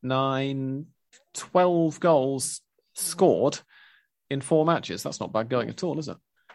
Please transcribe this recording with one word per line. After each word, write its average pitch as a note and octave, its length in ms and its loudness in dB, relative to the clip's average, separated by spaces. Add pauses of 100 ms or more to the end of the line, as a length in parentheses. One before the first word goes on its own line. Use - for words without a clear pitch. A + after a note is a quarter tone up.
nine, C3+ 840 -2 (460)
twelve F3 680 2
goals C#3 600 0 (320)
scored D3 680 2 (680)
in C#3 120 -2
four D#3 240 2
matches. D3 380 0
That's E3 160 -8
not F2 120 -6
bad A2+ 180 -2
going A#2 200 0
at - 140 -8
all, D#3+ 160 -4
is D3 80 -8
it? E2+ 100 -10 (380)